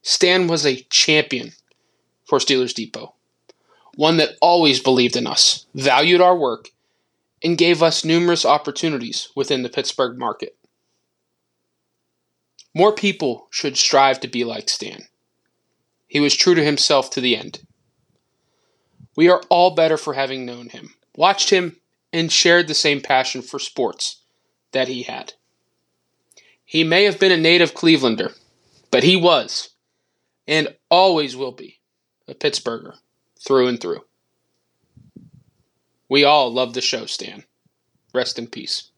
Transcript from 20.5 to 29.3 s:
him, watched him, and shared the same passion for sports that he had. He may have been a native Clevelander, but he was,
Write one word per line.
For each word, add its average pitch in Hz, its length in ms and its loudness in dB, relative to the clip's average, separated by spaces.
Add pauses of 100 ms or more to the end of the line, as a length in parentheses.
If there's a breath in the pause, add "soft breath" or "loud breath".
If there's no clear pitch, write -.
him, - 260 -20 (220)
watched 190 340 2
him, 180 260 0 (360)
and 165 200 -2
shared 170 360 4
the 156 40 -8
same 143 300 0
passion 131 400 -2
for - 160 -14
sports - 640 -6 (480)
that 131 180 -2
he 127 140 -10
had. - 320 -14 (1300 soft breath)
He 160 200 -2
may 165 200 2
have 190 140 -2
been 190 140 4
a 175 40 4
native 170 380 2
Clevelander, 131 600 0 (560)
but 156 120 2
he 185 140 4
was, 165 540 0 (760)